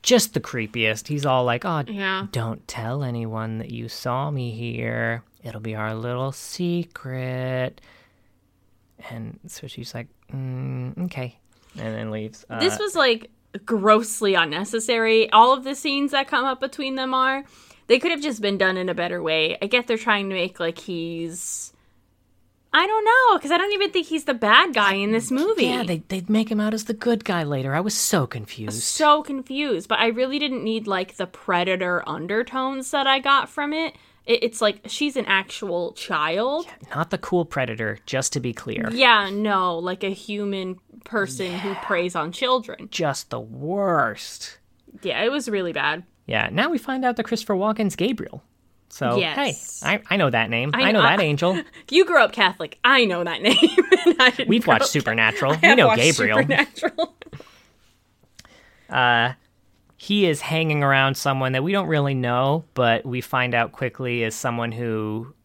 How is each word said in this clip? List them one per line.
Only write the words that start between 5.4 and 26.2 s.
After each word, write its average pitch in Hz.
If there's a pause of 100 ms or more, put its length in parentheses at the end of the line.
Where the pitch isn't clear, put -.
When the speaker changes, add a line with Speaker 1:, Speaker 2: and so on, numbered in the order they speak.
Speaker 1:
It'll 113
be 110
our 107
little 123
secret." 127 (1300)
And 113
so -
she's -
like, 117 (260)
"Mm, 131
okay." 127 (400)
And 110
then 110
leaves. 107 (140)
Speaker 2:
This 359
Speaker 1:
Uh, -
Speaker 2:
was, 403
like, 247 (340)
grossly 214
unnecessary. 220
All 240
of 262
the 269
scenes 277
that 269
come 262
up 262
between 269
them 262
are. 262 (440)
They 247
could 339
have 294
just 247
been 202
done 185
in 185
a 170
better 175
way. 160
I 202
get 240
they're 226
trying 208
to 190
make, 185
like, 170
he's 170 (1040)
I 349
don't 427
know, 466
'cause 294
I 349
don't 403
even 403
think 359
he's 320
the 285
bad 247
guy 202
in 202
this 226
movie. 330
Speaker 1:
Yeah, -
they, 170
they'd 185